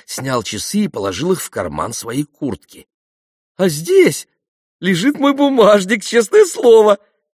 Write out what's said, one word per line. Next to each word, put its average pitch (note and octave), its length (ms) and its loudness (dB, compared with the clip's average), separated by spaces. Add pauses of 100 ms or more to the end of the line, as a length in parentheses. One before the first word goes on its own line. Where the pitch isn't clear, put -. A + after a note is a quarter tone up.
снял B2+ 380 -6
часы - 360 -8
и G#3 80 -2
положил G2+ 440 -6
их F3 100 -2
в - 80 -14
карман F#2 440 -8
своей A#2+ 320 -8
куртки. - 600 -12 (720)
"А F#3+ 100 0
здесь A#3 600 0 (520)
лежит F#3 380 -2
мой C#4 160 2
бумажник, A3 720 2
честное A#3 420 2
слово!" A3 540 4 (340)